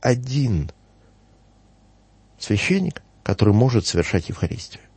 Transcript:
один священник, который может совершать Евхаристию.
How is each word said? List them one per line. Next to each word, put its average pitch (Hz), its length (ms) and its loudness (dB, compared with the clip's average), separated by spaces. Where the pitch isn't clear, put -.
один 123 720 0
священник, - 640 -2
который 104 300 4
может 117 340 4
совершать - 440 -2
Евхаристию. - 520 -8